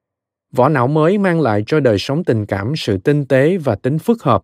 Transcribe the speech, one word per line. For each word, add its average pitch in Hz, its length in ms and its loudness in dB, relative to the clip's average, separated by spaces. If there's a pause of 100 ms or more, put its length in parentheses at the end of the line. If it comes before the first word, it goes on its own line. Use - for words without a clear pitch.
(520)
Vỏ 131 180 2
não 131 180 0
mới 156 300 2
mang 175 240 0
lại 107 260 0
cho 156 120 0
đời 117 200 2
sống 151 240 -4
tình 110 220 0
cảm 104 300 -4
sự 104 220 -4
tinh 147 280 0
tế 143 320 2
và 135 180 -2
tính 143 240 -2
phức 233 240 -2
hợp, 117 200 2